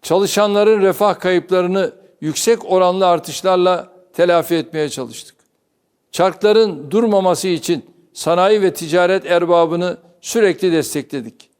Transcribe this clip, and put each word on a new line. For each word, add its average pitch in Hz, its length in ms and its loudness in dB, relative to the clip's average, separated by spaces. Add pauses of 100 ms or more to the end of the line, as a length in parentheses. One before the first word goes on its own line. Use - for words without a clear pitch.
Çalışanların 202 800 2
refah 190 380 0
kayıplarını 180 720 0 (280)
yüksek 180 520 -2
oranlı 185 340 2
artışlarla 180 880 0 (200)
telafi 170 420 2
etmeye 156 340 -4
çalıştık. 123 480 -12 (760)
Çarkların 190 800 0
durmaması 190 580 0
için 170 360 -4 (280)
sanayi 190 500 2
ve 180 120 0
ticaret 175 520 0
erbabını 170 720 0 (240)
sürekli 185 520 0
destekledik. 139 880 -6